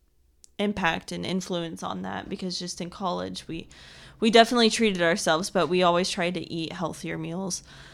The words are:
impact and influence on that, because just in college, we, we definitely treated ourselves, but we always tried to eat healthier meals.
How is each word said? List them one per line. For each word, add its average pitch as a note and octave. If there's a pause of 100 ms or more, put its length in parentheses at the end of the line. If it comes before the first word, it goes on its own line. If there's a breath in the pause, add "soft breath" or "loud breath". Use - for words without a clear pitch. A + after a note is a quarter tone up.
(580)
impact F#3+
and F3
influence F3+
on F3+
that, -
because F#3
just F3+
in E3+
college, F#3
we, E3 (540 loud breath)
we A3
definitely A3+
treated G#3
ourselves, E3+
but E3+
we F3+
always F3
tried F3+
to E3
eat D#3+
healthier E3
meals. F3 (300 loud breath)